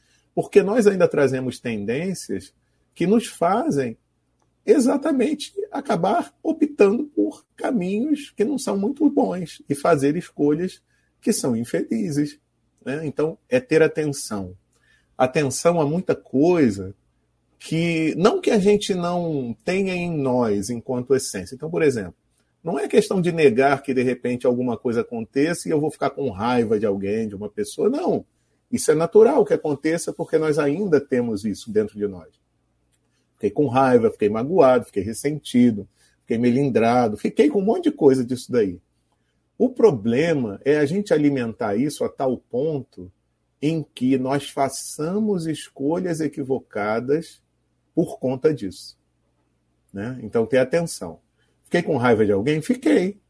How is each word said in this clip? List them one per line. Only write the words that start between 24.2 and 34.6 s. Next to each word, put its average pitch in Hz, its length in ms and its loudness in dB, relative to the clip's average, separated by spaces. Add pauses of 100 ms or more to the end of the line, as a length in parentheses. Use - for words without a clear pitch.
alguma 123 320 0
coisa 117 240 -2
aconteça 139 640 -4
e 170 40 -4
eu 156 80 2
vou 151 120 -2
ficar - 200 -4
com 139 180 -6
raiva 113 500 0
de 107 60 0
alguém, 101 420 -2
de 101 80 -8
uma 101 140 -10
pessoa. - 400 -2
Não. 269 360 -2 (460)
Isso 120 200 0
é 156 40 2
natural 214 500 6
que - 80 0
aconteça 156 580 -2
porque 160 260 -4
nós 156 220 0
ainda 151 400 2
temos 120 460 -2
isso 104 260 -6
dentro 104 260 -2
de 101 100 -2
nós. 90 220 -14 (1080)
Fiquei 139 140 -2
com 147 180 0
raiva, 123 440 4
fiquei 104 180 0
magoado, 127 560 4